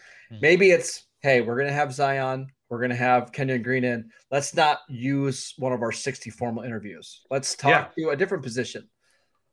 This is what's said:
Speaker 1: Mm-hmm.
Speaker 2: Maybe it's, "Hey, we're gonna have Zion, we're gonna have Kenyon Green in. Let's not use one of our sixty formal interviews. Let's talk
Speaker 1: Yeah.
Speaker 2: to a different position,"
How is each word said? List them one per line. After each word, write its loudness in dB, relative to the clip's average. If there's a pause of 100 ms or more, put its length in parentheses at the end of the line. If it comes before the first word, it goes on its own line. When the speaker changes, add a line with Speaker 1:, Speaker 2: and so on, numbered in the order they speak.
(320)
Speaker 1:
Mm-hmm. -10
Speaker 2:
Maybe 6
it's, 0 (160)
"Hey, 4
we're -2
gonna 0
have -2
Zion, -2 (220)
we're -6
gonna 0
have 2
Kenyon -2
Green 0
in. -4 (200)
Let's -2
not 4 (100)
use -4
one -2
of -4
our -2
sixty -8
formal -6
interviews. -12
Let's -4
talk 2
Speaker 1:
Yeah. -4
Speaker 2:
to 0
a 0
different -2
position," -8 (640)